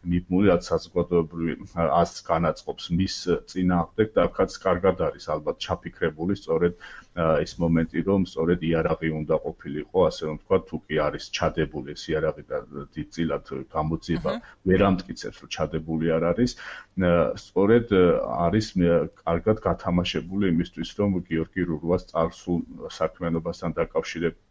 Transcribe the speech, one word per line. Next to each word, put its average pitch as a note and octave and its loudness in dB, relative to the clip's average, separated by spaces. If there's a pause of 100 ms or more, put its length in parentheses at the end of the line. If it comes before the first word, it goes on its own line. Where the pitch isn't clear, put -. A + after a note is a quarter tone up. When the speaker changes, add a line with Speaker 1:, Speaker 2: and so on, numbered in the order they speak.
Speaker 1:
მიბმული, F2+ 2
რაც F2 6
საზოგადოებრივი, E2+ 0 (180)
აა, E2+ 0
აზრს E2+ 2
განაწყობს - -2
მის F#2 0 (280)
წინააღმდეგ F2+ 0
და F2+ 2
აქაც F2+ 0
კარგად F2+ 2
არის - -4
ალბათ D#2 -4
ჩაფიქრებული E2+ -4
სწორედ, E2 0 (380)
აა, D#2+ 2
ის F2+ -4
მომენტი, E2 0
რომ G2 2
სწორედ E2 0
იარაღი D#2+ 0
უნდა D#2 -2
ყოფილიყო, D2 -4
ასე D#2 2
რომ D#2 -6
ვთქვათ, F#2 0
თუ - -10
კი D#2 -6
არის D2 -2
ჩადებული D2+ -2
ეს - -12
იარაღი D#2 -2
და D2 -8 (300)
დიდწილად D2+ -6 (180)
გამოძიება D#2 -4
Speaker 2:
მმ. - -6 (200)
Speaker 1:
ვერ F#2 4
ამტკიცებს, - 0
რომ - -20
ჩადებული D#2+ -4
არ E2 2
არის. F2 2
აა, - 0 (100)
სწორედ, A2 4
აა, F2+ 6 (280)
არის, G2+ 2
მე, F2 4 (260)
კარგად F2 0
გათამაშებული F2+ -2
იმისთვის, E2+ 0
რომ G2+ 0 (100)
გიორგი E2 -4
რურვას E2 -2
წარსულ E2 -2 (280)
საქმიანობასთან E2 -4
დაკავშირებით E2 -4